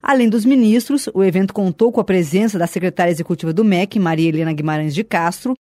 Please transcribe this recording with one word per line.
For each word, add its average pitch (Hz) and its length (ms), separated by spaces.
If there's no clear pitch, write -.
Além 254 280
dos 220 160
ministros, 247 640
o 190 100
evento 190 300
contou 208 400
com 233 80
a 196 40
presença 185 540
da 165 80
secretária 175 440
executiva 160 420
do 202 120
mec, 196 340
Maria 165 300
Helena 160 240
Guimarães 151 420
de 185 80
Castro, 180 520